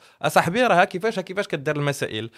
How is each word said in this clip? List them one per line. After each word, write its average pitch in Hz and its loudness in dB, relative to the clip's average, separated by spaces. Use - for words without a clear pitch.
"اصاحبي 175 2
راه 185 6
كيفاش، 190 -4
كيفاش 190 -6
كدير 151 -2
المسائل"، 135 -4